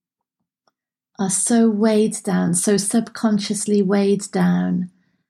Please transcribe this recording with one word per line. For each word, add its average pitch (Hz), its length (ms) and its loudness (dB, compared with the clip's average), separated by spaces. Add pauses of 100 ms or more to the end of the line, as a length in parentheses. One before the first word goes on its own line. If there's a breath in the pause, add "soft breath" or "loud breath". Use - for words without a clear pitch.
(1200)
are 196 120 -2
so 226 400 2
weighed 214 520 0
down, 180 320 0
so 202 220 0
subconsciously 208 1080 -2
weighed 196 480 0
down, 180 600 0 (400)